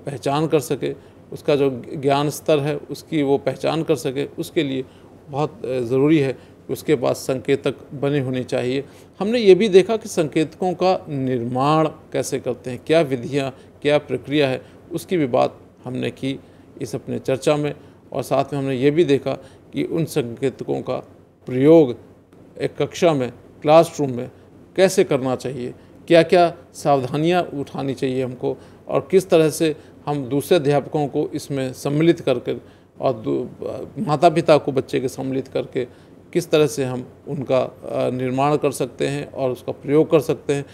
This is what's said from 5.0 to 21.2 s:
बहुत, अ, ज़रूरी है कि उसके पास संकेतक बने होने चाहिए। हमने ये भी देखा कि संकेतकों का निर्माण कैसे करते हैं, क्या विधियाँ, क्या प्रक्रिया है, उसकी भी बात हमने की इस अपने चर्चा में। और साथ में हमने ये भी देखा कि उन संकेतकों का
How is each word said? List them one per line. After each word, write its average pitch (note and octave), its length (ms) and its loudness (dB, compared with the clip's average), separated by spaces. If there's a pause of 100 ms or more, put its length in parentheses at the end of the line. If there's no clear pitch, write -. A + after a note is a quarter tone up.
बहुत, D3 360 -4
अ, B2+ 160 -2
ज़रूरी C3 380 4
है C3+ 140 0
कि - 400 -12
उसके C#3 240 0
पास B2+ 200 0
संकेतक C#3 580 -2 (200)
बने C#3+ 260 -2
होने B2+ 240 -4
चाहिए। B2 400 -4 (340)
हमने A3 200 0
ये G3 160 8
भी G#3 140 2
देखा F#3 280 4
कि A3 120 -8
संकेतकों D#3+ 680 -2
का F3+ 340 0
निर्माण C3 800 0
कैसे C#3 520 -6
करते B2+ 300 -6
हैं, B2 160 -10
क्या D#3+ 140 4
विधियाँ, C3+ 540 -2 (280)
क्या D3 160 2
प्रक्रिया C#3 500 -2
है, B2+ 140 -4 (300)
उसकी E3+ 240 -4
भी D3+ 100 2
बात B2+ 320 0 (260)
हमने B2+ 260 -6
की C3+ 300 -6 (420)
इस B2+ 120 -10
अपने B2 240 -6
चर्चा C3+ 380 0
में। D3 180 -4 (380)
और C3 100 -6
साथ C3+ 300 0
में C#3+ 80 -4
हमने C3+ 140 -2
ये C3 160 2
भी E3 140 2
देखा C3+ 280 0 (400)
कि C#3+ 120 -2
उन E3 200 -2
संकेतकों C3 800 -4
का B2+ 140 -6 (500)